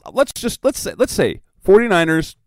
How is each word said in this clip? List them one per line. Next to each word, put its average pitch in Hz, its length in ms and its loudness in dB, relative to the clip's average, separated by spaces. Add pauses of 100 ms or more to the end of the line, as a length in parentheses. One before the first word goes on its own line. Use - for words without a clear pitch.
(120)
let's 160 200 -2
just, - 320 -8
let's 285 140 -2
say, - 180 -10
let's - 160 -2
say 113 300 -2 (180)
forty-niners, 170 760 2 (100)